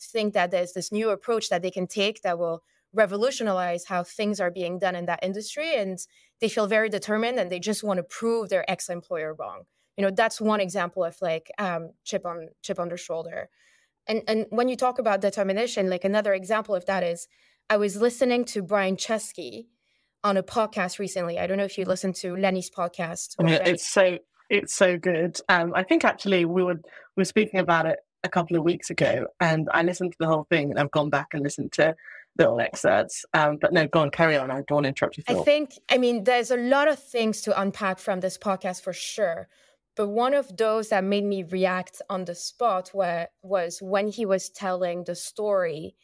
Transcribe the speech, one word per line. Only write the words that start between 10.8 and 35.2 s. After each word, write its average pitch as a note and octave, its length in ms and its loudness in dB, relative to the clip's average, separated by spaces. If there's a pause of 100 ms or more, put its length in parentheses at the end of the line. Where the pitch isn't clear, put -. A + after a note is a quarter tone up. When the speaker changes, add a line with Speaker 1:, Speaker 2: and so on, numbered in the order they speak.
Speaker 1:
of, E3+ 160 -4
like, D#3+ 380 -4
um, E3+ 340 -4 (120)
chip G3+ 220 -6
on, E3+ 240 -10 (120)
chip - 180 -6
on F3 100 -2
their F3 80 -8
shoulder. E3 520 -8 (580)
And, A3 200 -2
and A3 240 0
when A#3+ 180 2
you B3+ 60 -2
talk B3 240 0
about G#3 220 2
determination, G3+ 680 0
like, F3+ 160 -2
another G#3 280 2
example G3 420 -2
of F3+ 100 -4
that F#3+ 180 0
is, E3+ 240 -4 (420)
I G#3+ 80 4
was G3+ 180 0
listening A#3+ 500 2
to A3 160 -4
Brian G3 340 2
Chesky G#3+ 720 -6 (580)
on G3+ 140 2
a F#3 60 2
podcast A3 560 -2
recently. F3+ 400 -4
I F3 80 -2
don't F#3+ 100 0
know G3+ 80 0
if G3 140 -8
you F#3+ 60 -2
listened F#3 320 -2
to F3+ 180 -6
Lenny's F#3 340 0
podcast E3+ 680 -6
Speaker 2:
I F3+ 40 2
mean, E3 100 4
Speaker 1:
with D#3+ 80 4
Lenny. F3 100 4
Speaker 2:
it's F3 180 -2
so, F3+ 300 4 (300)
it's - 240 0
so F3+ 240 4
good. E3+ 420 0 (100)
Um, F3 260 4
I F#3+ 80 2
think D#4+ 220 4
actually F#3+ 400 2
we F3+ 180 2
were, F3+ 120 0
we - 460 -6
were F#3 40 4
speaking G#3+ 340 2
about E3 280 4
it D#3+ 120 0 (240)
a F3+ 60 -4
couple E3+ 260 0
of D#3+ 80 2
weeks E3+ 280 0
ago, C#3 340 2 (140)
and D#3+ 340 2
I E3+ 80 2
listened F3 300 0
to - 80 -16
the D#3+ 80 0
whole D#3 220 2
thing, D3 200 2
and - 100 -2
I've C#3+ 120 0
gone D3 180 0
back C#3 240 -2
and D3+ 100 -2
listened C#3+ 300 -4
to D#3+ 220 2 (440)
little C#3 200 4
excerpts. - 640 0 (100)
Um, D3+ 260 2
but - 120 2
no, D#3+ 140 4
go D#3+ 120 2
on, D3 100 2
carry D#3 280 2
on. C3 120 -2
I C3 120 -4
don't C#3+ 100 -4
want D3 140 2
to - 20 2
interrupt - 300 -2
you, D#3 100 -10